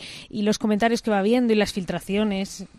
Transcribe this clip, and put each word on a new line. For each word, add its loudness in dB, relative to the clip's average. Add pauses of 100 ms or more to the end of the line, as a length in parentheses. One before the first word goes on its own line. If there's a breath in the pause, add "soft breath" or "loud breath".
(300 loud breath)
y -6
los 2
comentarios 2
que 0
va 4
viendo 4
y 4
las 2
filtraciones, -4 (140)